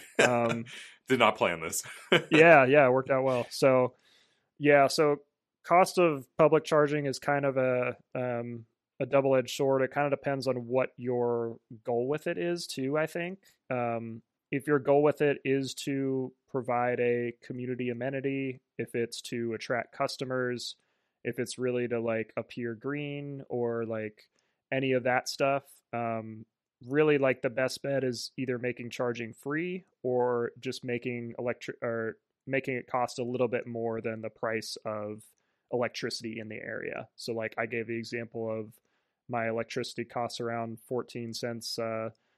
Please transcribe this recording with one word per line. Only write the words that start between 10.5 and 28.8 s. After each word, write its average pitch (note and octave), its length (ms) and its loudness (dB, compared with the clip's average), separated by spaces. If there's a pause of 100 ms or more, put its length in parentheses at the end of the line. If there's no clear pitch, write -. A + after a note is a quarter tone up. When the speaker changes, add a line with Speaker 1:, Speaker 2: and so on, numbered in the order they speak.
Speaker 1:
what B2+ 300 0
your A#2+ 600 -2 (260)
goal B2 240 -2
with D3+ 200 -4
it F3 100 -4
is F3 300 -4
too, C3+ 300 -4
I D#3 100 0
think. F3 320 -8 (300)
Um, A#2 520 -4 (300)
if C3+ 160 -4
your D3 120 4
goal C#3+ 220 4
with D3 200 2
it C#3+ 240 2
is C3+ 280 0 (120)
to C3+ 480 -2 (160)
provide B2 500 0
a A#2+ 420 0
community B2 480 -6
amenity, C3+ 680 -4 (200)
if A#2 180 -6
it's A#2 280 -4
to A#2 300 -4
attract A#2 400 -4
customers, B2+ 840 -4 (480)
if B2 160 -6
it's A#2+ 200 -6
really B2 280 -2
to, A#2 120 -4
like, A2+ 360 -4
appear A#2+ 380 -8
green C#3+ 760 -8
or, A#2 380 -4
like, A2 420 -8 (440)
any C3+ 220 0
of B2 100 2
that B2 260 0
stuff, C#3 340 0 (300)
um, A2+ 520 -6 (420)
really, D3+ 320 4
like, C3 240 2
the C3+ 60 0
best B2+ 340 -4
bet C#3 200 -2
is B2+ 340 -4
either C3 200 -2
making A#2+ 320 -6